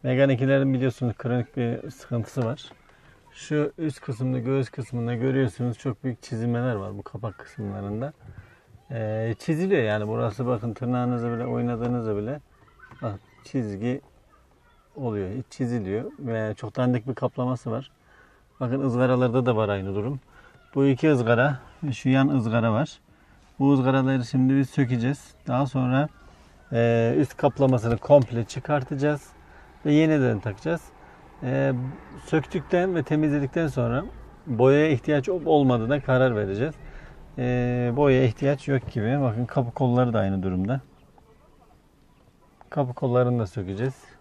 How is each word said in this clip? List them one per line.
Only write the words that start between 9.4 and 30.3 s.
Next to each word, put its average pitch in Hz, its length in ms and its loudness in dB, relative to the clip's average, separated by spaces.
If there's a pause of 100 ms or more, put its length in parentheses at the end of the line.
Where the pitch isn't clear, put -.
yani 107 240 0
burası 117 380 -4
bakın 117 280 -2
tırnağınızı 123 580 -2
bile 117 140 -4
oynadığınızda 120 720 -2
bile 120 220 -6 (600)
bak, 101 180 -6 (240)
çizgi 113 580 -4 (920)
oluyor, 104 360 -4
hiç 123 180 -8
çiziliyor 117 720 -4
ve 110 380 -4
çok - 180 -12
dandik 123 320 0
bir 127 80 -6
kaplaması 127 560 -4
var. 127 200 -8 (680)
Bakın 127 220 -2
ızgaralarda 123 640 2
da 120 100 2
var 107 140 2
aynı 98 260 -2
durum. 123 240 -4 (560)
Bu 139 100 4
iki 139 260 4
ızgara 123 480 2 (240)
ve 139 100 -4
şu - 160 -2
yan 135 200 6
ızgara 113 440 2
var. 135 260 -2 (600)
Bu 139 140 4
ızgaraları 131 520 2
şimdi 131 320 2
biz 139 120 2
sökeceğiz. 127 640 -2 (140)
Daha 131 180 0
sonra, 131 420 0 (640)
e, 117 460 2
üst 147 200 0
kaplamasını 127 600 2
komple 117 480 4
çıkartacağız 143 840 -2 (560)
ve 147 80 4
yeniden 147 460 4